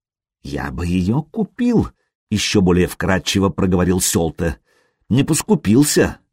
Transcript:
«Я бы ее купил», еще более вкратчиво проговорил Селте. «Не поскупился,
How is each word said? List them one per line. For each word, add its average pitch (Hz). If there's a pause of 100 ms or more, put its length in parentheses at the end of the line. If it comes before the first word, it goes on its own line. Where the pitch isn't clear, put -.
(420)
«Я 69
бы 80
ее 92
купил», 226 (420)
еще 104
более 90
вкратчиво 95
проговорил 90
Селте. 85 (500)
«Не 135
поскупился, 143 (140)